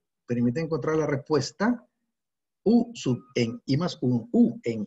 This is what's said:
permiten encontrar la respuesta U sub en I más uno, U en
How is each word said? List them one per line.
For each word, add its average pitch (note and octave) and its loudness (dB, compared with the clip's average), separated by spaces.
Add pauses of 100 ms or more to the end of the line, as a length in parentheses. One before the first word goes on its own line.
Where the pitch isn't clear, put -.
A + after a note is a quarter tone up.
(260)
permiten A#2+ 0
encontrar D3 -2
la D3+ 0
respuesta D3 -2 (760)
U A#3 4
sub - -4 (100)
en A#2+ -2
I C3+ 0
más F3 -4
uno, B2 0
U A3+ 4
en A2 -4